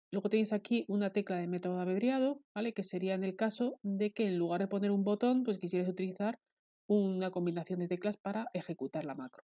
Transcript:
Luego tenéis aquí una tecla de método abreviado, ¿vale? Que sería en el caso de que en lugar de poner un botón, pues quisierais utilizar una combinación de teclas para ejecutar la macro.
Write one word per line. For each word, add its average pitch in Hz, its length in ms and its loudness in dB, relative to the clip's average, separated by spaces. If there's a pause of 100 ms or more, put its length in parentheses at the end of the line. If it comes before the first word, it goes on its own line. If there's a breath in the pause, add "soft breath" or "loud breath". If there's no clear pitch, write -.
Luego 202 200 -2
tenéis 214 240 2
aquí 226 340 0
una 202 240 0
tecla 175 240 0
de 175 120 -2
método 180 320 -2
abreviado, 254 600 0 (160)
¿vale? 220 180 -4
Que 202 80 -6
sería 190 320 -2
en 190 120 -2
el 190 100 4
caso 220 480 2
de 202 280 0
que 220 140 0
en 185 140 2
lugar 170 220 2
de 190 80 0
poner 202 220 2
un 202 120 4
botón, 247 400 4
pues 208 160 0
quisierais 180 300 0
utilizar 190 500 -2 (480)
una 190 420 2
combinación 175 500 -2
de 175 100 -2
teclas 185 280 -2
para 214 360 -4
ejecutar 160 500 -6
la 139 120 -6
macro. - 340 -12